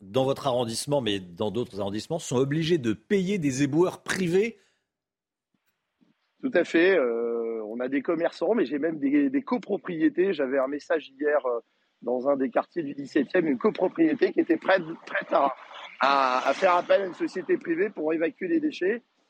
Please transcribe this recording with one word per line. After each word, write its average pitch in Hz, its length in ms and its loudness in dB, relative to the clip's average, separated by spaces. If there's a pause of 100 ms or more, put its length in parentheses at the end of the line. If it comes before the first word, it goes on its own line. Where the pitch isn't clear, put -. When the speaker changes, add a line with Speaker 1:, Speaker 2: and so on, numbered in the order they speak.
Speaker 1:
dans 107 220 0
votre 135 220 -2
arrondissement, 123 540 -2
mais 104 180 -2
dans 92 320 -6
d'autres 104 300 -6
arrondissements, 104 380 -6
sont - 180 -4
obligés 151 400 0
de 113 160 0
payer 196 460 0
des 139 240 0
éboueurs 151 400 0
privés ? 190 560 0 (1800)
Speaker 2:
Tout 135 100 -2
à 175 100 4
fait. 175 360 4
Euh, 117 680 -2
on 113 160 -8
a 127 80 -4
des 139 140 -2
commerçants, 170 520 -2
mais 190 120 0
j'ai 139 120 -4
même 160 200 -2
des, 139 320 2
des 131 120 -2
copropriétés. 175 920 0
J'avais 139 240 -2
un 131 100 0
message 143 400 -4 (100)
hier, 147 280 2
euh, 120 140 0 (420)
dans 123 260 -2
un 143 80 4
des 131 140 0
quartiers - 320 -4
du 143 100 -6
dix-septième, 143 540 0
une 131 120 0
copropriété 175 760 2
qui - 80 -2
était 330 180 2
prête, 185 240 2 (240)
prête - 260 -6
à, 139 220 4 (460)
à, 127 460 2
à 139 60 2
faire 180 220 4
appel 185 260 4
à 196 60 -4
une 170 80 -8
société 175 420 -2
privée 170 320 -2
pour 160 240 -4
évacuer 165 360 -2
les 165 120 2
déchets. 175 420 -2 (260)